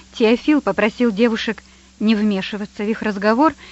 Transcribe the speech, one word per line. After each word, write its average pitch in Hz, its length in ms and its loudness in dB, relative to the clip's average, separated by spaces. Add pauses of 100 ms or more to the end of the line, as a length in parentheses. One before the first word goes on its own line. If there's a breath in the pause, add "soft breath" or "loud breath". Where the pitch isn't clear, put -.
(140 loud breath)
Теофил 247 480 2
попросил 208 500 0
девушек 220 520 -2 (360 soft breath)
не 214 140 2
вмешиваться 208 680 -4
в 202 40 -2
их 220 140 -4
разговор 214 540 0 (160 loud breath)